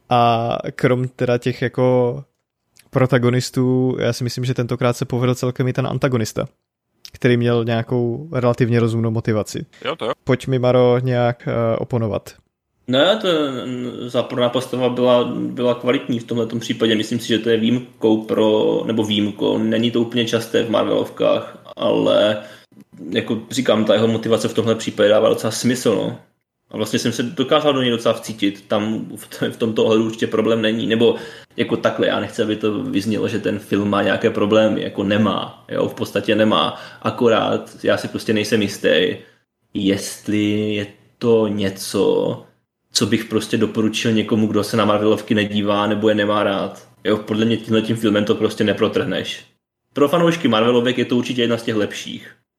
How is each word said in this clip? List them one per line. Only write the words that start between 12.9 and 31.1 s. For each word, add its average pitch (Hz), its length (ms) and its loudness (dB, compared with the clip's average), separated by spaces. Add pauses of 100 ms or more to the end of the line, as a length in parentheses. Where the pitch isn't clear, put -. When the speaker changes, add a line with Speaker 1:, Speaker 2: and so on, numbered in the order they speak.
Speaker 3:
to, 196 60 -2 (380)
mm, 123 260 -8 (180)
záporná 120 400 0
postava 123 400 0
byla, 123 340 4 (120)
byla 120 400 -2
kvalitní 127 440 -2
v 117 40 -10
tomhletom 113 360 -4
případě. 113 360 0
Myslím 107 240 -2
si, - 80 -10
že 113 120 2
to 113 100 -2
je 113 80 4
výjimkou 110 640 0
pro, 110 640 2
nebo 113 180 0
výjimkou, 104 540 0
není 110 340 0
to 120 100 2
úplně 117 240 0
časté 113 380 0
v 110 60 -4
Marvelovkách, 107 880 0 (200)
ale 107 640 2 (640)
jako 107 320 -4 (100)
říkám, 110 340 2
ta 104 80 4
jeho 113 140 4
motivace 113 400 0
v - 60 -10
tomhle 110 220 0
případě 107 340 2
dává 107 200 4
docela 113 220 0
smysl, 123 440 0
no. 110 240 -4 (520)
A - 60 -10
vlastně 110 220 -2
jsem 120 120 -2
se 127 120 -4
dokázal 143 500 0
do 131 80 0
něj 123 100 2
docela 113 220 0
vcítit, 101 540 -4
tam 107 480 -2
v - 120 -18
t-, - 220 -6
v 117 80 -10
tomto 113 280 0
ohledu 113 200 4
určitě 110 220 -4
problém 113 340 0
není, 110 260 -2
nebo 113 280 4 (420)